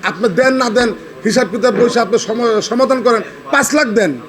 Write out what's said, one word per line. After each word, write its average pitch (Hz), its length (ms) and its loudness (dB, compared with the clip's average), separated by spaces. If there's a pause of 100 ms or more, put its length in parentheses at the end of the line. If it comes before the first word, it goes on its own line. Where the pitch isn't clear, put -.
আপনি 190 260 -2
দেন 254 240 2
না 254 160 0
দেন 233 200 2 (360)
হিসাব 226 260 2
কিতাব 226 280 0
বসে 240 200 2
আপনি 226 200 0
সম-, 220 420 0
সমাধান 262 420 0
করেন, 226 180 2 (300)
পাঁচ 277 220 2
লাখ 302 140 2
দেন 202 240 0 (180)